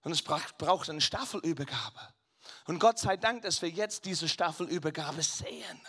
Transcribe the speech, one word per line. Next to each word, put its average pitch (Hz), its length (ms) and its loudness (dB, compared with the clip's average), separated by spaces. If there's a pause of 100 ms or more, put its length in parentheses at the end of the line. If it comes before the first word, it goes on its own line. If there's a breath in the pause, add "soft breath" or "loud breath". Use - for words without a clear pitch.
Und 156 80 -4
es 160 100 0
brach-, - 360 -2
brauchte 160 340 4
eine 151 100 0
Staffelübergabe. 160 1120 -2 (520 loud breath)
Und 170 140 -2
Gott 226 200 8
sei 196 180 2
Dank, 226 240 2
dass 190 200 0
wir 175 80 0
jetzt 208 360 -2
diese 170 220 -2
Staffelübergabe 160 960 -2
sehen. - 680 -4